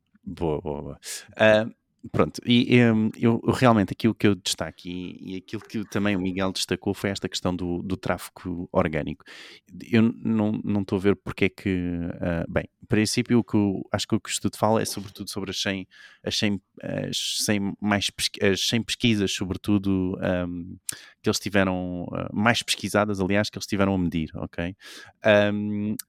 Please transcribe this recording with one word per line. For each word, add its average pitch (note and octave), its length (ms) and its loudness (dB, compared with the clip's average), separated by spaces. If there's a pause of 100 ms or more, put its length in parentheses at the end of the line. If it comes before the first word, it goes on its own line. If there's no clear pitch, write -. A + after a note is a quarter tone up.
(260)
Boa, D#2+ 360 -2
boa, D2 200 -6
boa. C#2+ 180 -12 (360)
Ah, A2 320 6 (440)
pronto, E2 340 0
e, A#2+ 320 6
em, A2 400 4
eu, A#2 280 2
eu A2+ 80 2
realmente A2 400 4
aquilo A2 200 2
que - 140 2
eu G2+ 80 4
destaco - 500 -6
e, F2+ 360 -8
e F#2+ 160 -10
aquilo G2 240 -10
que A2 240 -8
também G2+ 320 0
o - 20 0
Miguel F#2+ 320 0
destacou - 420 -2
foi G2+ 160 -4
esta F#2+ 200 -6
questão - 260 -4
do, F2 260 -4
do F#2+ 140 -4
tráfego F2+ 760 -6
orgânico. D#2 520 -4 (680)
Eu A2+ 140 4
n-, A2+ 200 0
não, G#2+ 400 -2
não G#2 180 -2
estou G2 160 -2
a F#2 40 -2
ver G2 140 4
porque - 300 -4
é F#2 40 4
que, F2+ 420 -2 (280)
ah, E2+ 300 -2
bem, - 160 -2 (160)
em - 40 -20
princípio A2+ 540 2
o G#2 40 -2
que - 120 -4
eu, G2+ 340 0
acho - 160 -2
que - 100 -2
o G#2 40 2
que - 100 -16
o - 20 -6
estudo - 260 -4
fala A2 240 4
é G2+ 40 0
sobretudo G2 440 -10
sobre F#2+ 220 -6
as - 100 -6
cem, F#2+ 260 -4 (340)
as - 160 -4
cem, G2+ 240 0 (200)
as F#2+ 640 -4
cem G2 340 0
mais G2+ 300 0
pesqui-, - 360 -4
as F#2+ 220 2
cem A2+ 160 0
pesquisas, G#2 480 0
sobretudo, F#2+ 920 0
ahm, F2+ 540 -4 (460)
que - 80 0
eles G#2+ 100 0
tiveram, F#2 720 0
ah, - 220 -6
mais A2+ 280 2
pesquisadas, G#2 600 0
aliás, G2+ 280 2
que - 80 -12
eles G2 80 -10
tiveram G2 300 2
a - 20 0
medir, E2+ 380 0
ok? F2 400 -6 (480)
Ahm, G#2 720 4 (140)